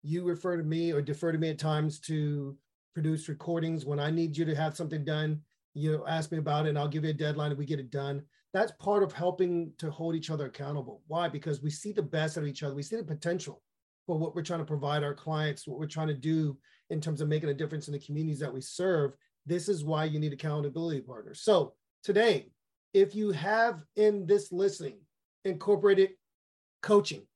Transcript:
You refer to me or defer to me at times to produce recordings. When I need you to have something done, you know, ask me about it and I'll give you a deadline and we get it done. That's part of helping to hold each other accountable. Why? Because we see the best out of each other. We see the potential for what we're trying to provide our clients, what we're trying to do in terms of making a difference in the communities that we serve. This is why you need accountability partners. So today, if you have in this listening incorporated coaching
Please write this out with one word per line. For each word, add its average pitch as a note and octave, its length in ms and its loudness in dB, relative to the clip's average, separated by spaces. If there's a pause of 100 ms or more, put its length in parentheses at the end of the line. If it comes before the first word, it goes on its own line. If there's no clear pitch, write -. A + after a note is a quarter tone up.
You E3+ 220 -4
refer F3 320 0
to D#3+ 80 -2
me E3 280 0
or C#3+ 100 2
defer D3 280 -2
to D#3+ 80 0
me D#3+ 120 2
at D#3 100 -4
times D#3 400 0
to D3 560 -2 (380)
produce D#3 340 0
recordings. E3 560 -2
When C#3+ 160 0
I D3+ 100 0
need D#3+ 260 0
you E3 80 0
to D#3 120 0
have D3+ 180 0
something D#3 300 -4
done, D3+ 360 0 (340)
you D#3 180 0
know, D3+ 160 -2
ask D#3+ 240 -2
me E3 60 -2
about D3+ 280 0
it D#3 40 2
and D3 80 0
I'll D3 100 0
give D3 160 -2
you D#3 60 0
a D3+ 40 0
deadline D3 380 -2
and C#3 60 -4
we D3 60 -4
get D3+ 140 -2
it B2+ 140 -10
done. C#3+ 300 -4 (300)
That's A3 280 0
part G3+ 240 4
of - 80 -4
helping F3 680 0
to D#3 140 -6
hold E3 240 -4
each D#3 120 -6
other D3 180 -2
accountable. C#3 600 -8
Why? E3 220 0
Because D3 340 -4
we D3+ 80 -2
see G#3 220 -8
the G3 100 0
best D#3 340 -2
out D#3+ 60 -4
of D3 60 -4
each C#3 160 -8
other. C#3 100 -4
We C#3+ 80 -6
see G#3+ 140 -6
the A3+ 80 -6
potential D#3+ 580 -4 (460)
for D#3+ 100 0
what D#3+ 160 -2
we're E3+ 80 -4
trying E3 160 -4
to D#3 60 -4
provide D3 400 0
our C#3+ 100 -2
clients, D3+ 540 -4
what C3 100 -8
we're D#3 80 -6
trying D#3 220 -4
to D3+ 60 0
do D3+ 440 0 (300)
in D#3 120 -2
terms D3+ 200 -2
of D3+ 80 0
making D#3 200 0
a C#3 60 0
difference D3+ 320 -6
in D3 60 -8
the C#3 80 -6
communities D3+ 400 -4
that C3+ 120 -4
we C3 80 -8
serve. D#3+ 520 0 (340)
This E3 220 -2
is E3+ 160 0
why D#3 220 0
you D3+ 120 -2
need D3+ 140 0
accountability D3+ 680 -2
partners. A#2 420 -14
So F#3 320 4 (280)
today, G#3 480 4 (420)
if G3 220 6
you G#3 160 0
have G3 540 2 (100)
in G#3 320 4
this G3+ 240 4
listening F3+ 480 0 (460)
incorporated F#3+ 680 6 (720)
coaching - 400 4 (140)